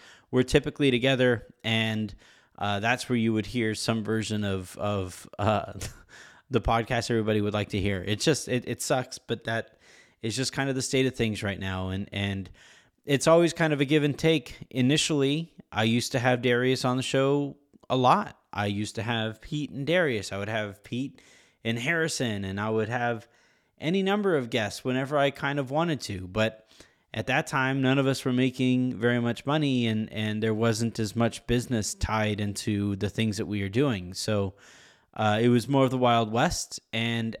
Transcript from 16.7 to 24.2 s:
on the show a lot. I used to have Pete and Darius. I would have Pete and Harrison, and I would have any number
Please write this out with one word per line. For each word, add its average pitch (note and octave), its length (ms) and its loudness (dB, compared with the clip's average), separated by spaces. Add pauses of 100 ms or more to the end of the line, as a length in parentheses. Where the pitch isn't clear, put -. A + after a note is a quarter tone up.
on B2+ 120 0
the C3 60 -2
show C#3 540 0 (340)
a B2+ 60 2
lot. C#3 420 2 (160)
I G#2 120 -2
used G#2 280 -2
to G#2+ 80 -6
have A2 400 -4
Pete D3+ 280 -6
and C3 160 -8
Darius. C#3+ 460 0
I G2 60 -6
would G2+ 100 -6
have G#2+ 340 -6
Pete B2+ 380 -8 (460)
and A#2 120 0
Harrison, B2+ 640 -2
and F#2+ 160 -4
I G#2+ 80 -2
would A2 220 0
have A#2+ 360 -2 (540)
any F#3 220 0
number G3 340 2